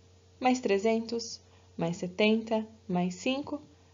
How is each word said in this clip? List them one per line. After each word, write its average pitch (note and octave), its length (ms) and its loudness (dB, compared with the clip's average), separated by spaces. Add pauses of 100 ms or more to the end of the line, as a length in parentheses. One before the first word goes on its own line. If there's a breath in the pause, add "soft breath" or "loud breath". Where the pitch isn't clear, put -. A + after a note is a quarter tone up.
(380)
mais B3+ 220 2
trezentos, A3+ 800 0 (380 soft breath)
mais E3+ 180 -2
setenta, A3 720 2 (220)
mais F3+ 260 0
cinco, C#4+ 460 -4 (320 soft breath)